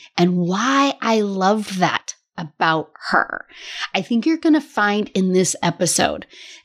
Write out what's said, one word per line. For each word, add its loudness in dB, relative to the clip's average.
and 2
why 0
I 0
love 0
that -2
about -2
her. -2
I -2
think 0
you're 2
gonna 4
find -2
in 2
this 2
episode 0